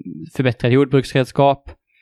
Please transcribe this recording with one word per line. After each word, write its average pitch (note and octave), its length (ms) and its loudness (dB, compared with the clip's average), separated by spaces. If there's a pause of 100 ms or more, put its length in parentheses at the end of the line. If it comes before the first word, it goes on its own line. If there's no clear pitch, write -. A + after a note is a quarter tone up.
(360)
förbättrad B2+ 360 -2
jordbruksredskap. C#3 960 0 (320)